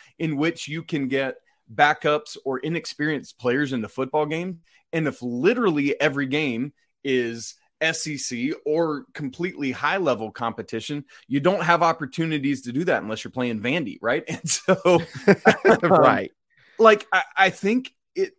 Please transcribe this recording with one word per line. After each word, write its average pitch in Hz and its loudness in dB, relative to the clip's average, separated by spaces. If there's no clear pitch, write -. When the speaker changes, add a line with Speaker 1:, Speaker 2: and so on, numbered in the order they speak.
Speaker 1:
in 160 -2
which 165 -2
you 160 -8
can 143 -4
get 135 -2
backups 151 0
or 131 -4
inexperienced 151 -6
players 131 0
in 117 -4
the 104 -8
football 147 -2
game. 170 -6
And 160 0
if 127 -6
literally 147 0
every 139 0
game 135 -4
is 117 -4
S 160 -2
E 147 -6
C 127 -4
or 151 0
completely 143 -6
high-level 127 -2
competition, 113 -8
you 135 0
don't 175 0
have 170 2
opportunities 151 -2
to 120 -8
do 131 -2
that 131 0
unless 110 -6
you're 113 -12
playing 120 -4
Vandy, 127 -4
right? 135 0
<laughs> - -14
And 160 -6
so, - 2
Speaker 2:
<laughs> 180 4
Speaker 1:
um, 226 6
Speaker 2:
Right. 143 4
Speaker 1:
Like, 220 6
I, 185 4
I 190 4
think 240 -2
it, 190 -4